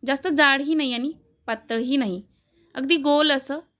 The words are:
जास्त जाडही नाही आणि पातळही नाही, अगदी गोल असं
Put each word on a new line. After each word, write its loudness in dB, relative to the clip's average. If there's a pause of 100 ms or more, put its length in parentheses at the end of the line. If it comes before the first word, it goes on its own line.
जास्त -2
जाडही 2
नाही 0
आणि -4 (340)
पातळही -4
नाही, -2 (520)
अगदी 0
गोल 2
असं -4 (220)